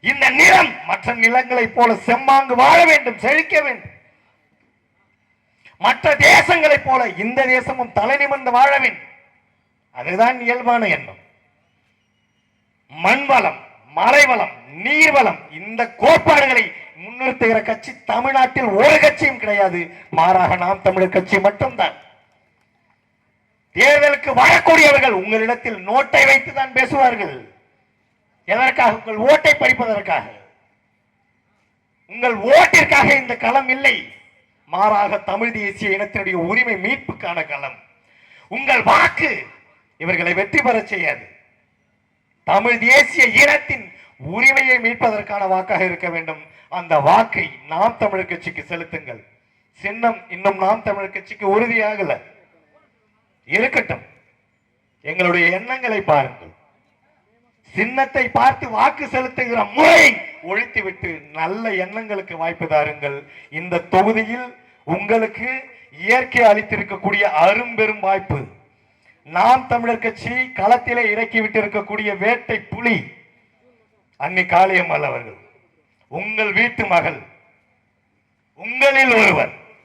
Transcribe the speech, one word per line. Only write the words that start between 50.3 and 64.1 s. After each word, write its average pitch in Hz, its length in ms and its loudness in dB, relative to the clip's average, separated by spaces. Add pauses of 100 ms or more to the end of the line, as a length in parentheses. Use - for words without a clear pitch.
இன்னும் 190 300 -2
நாம் 220 220 0
தமிழர் 196 300 -6
கட்சிக்கு 202 380 -10
உறுதியாகல. 214 580 -2 (1400)
இருக்கட்டும். 214 460 -4 (1080)
எங்களுடைய 175 340 0 (140)
எண்ணங்களை 240 420 -6 (100)
பாருங்கள். 139 420 -2 (1200)
சின்னத்தை 262 500 -2 (140)
பார்த்து 262 260 2 (120)
வாக்கு 285 360 0
செலுத்துகிற 254 480 -4 (140)
முறையை 330 360 6 (400)
ஒழித்துவிட்டு 196 600 -8 (280)
நல்ல 190 260 -6 (200)
எண்ணங்களுக்கு 202 580 -12
வாய்ப்பு 165 300 -8
தாருங்கள். 147 460 -4 (420)
இந்த 175 240 -6 (100)
தொகுதியில் 220 540 0 (460)